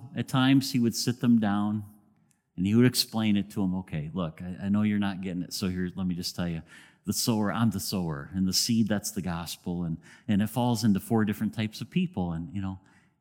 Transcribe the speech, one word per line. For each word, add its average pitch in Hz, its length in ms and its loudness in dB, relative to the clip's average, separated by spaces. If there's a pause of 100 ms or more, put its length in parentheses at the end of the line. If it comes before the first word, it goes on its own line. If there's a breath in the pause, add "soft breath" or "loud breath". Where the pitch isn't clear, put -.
(140)
at 120 140 -4
times 135 420 4
he 127 80 0
would 117 160 2
sit - 260 -2
them 120 200 6
down 104 420 0 (760)
and 90 80 0
he 104 120 4
would 120 100 8
explain 110 500 2
it 101 140 -2
to 110 100 -4
them. 90 140 0
"Okay, 80 400 -8
look, 85 260 -6
I, 90 260 -10
I - 20 0
know 104 140 2
you're 104 180 2
not 98 200 -4
getting 90 220 -4
it, - 100 -10
so - 160 -2
here, 90 280 -2
let 92 100 -2
me 90 80 0
just 87 220 -6
tell 87 100 -2
you. 82 160 -4 (440 loud breath)
The 101 60 0
sower, 107 400 0
I'm 113 200 2
the 95 80 -4
sower, 80 540 -4
and 95 120 2
the 92 60 0
seed, 113 340 2
that's 101 240 -2
the - 100 -6
gospel, 87 600 -6
and, 82 140 -4 (320 loud breath)
and 101 120 2
it 107 80 0
falls 120 360 0
into 98 160 4
four 110 240 2
different 104 280 -2
types 107 280 -6
of 117 100 -10
people." 170 400 -2
And, 85 240 -8
you 98 80 -6
know, 95 160 -6 (420 soft breath)